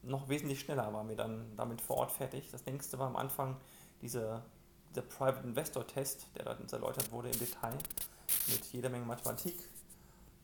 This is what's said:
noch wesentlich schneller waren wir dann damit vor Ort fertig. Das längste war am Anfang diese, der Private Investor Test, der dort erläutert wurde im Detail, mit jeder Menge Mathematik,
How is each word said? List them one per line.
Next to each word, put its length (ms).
noch 260
wesentlich 300
schneller 340
waren 160
wir 60
dann 400
damit 260
vor 160
Ort 140
fertig. 400
Das 140
längste 340
war 80
am 80
Anfang 420
diese, 420
der 60
Private 460
Investor 400
Test, 480
der 100
dort 260
erläutert 400
wurde 180
im 100
Detail, 360
mit 180
jeder 240
Menge 160
Mathematik, 520